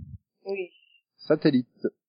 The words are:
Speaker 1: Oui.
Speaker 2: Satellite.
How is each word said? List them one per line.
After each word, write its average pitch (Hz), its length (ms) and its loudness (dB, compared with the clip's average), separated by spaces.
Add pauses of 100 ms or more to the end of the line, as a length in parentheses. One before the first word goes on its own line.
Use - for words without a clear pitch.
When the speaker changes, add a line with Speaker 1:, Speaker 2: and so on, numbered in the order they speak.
(440)
Speaker 1:
Oui. - 260 -8 (460)
Speaker 2:
Satellite. 143 680 0 (220)